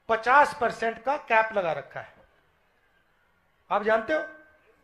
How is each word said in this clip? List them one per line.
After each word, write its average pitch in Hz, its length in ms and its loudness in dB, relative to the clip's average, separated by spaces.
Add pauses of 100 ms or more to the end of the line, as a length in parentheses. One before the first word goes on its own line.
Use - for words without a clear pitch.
पचास 240 540 4
परसेंट 226 420 -4
का 285 140 -2
कैप 220 360 0
लगा 180 180 -2
रखा 143 300 -10
है। - 140 -20 (1600)
आप 208 120 0
जानते 220 300 0
हो, 302 140 -2 (560)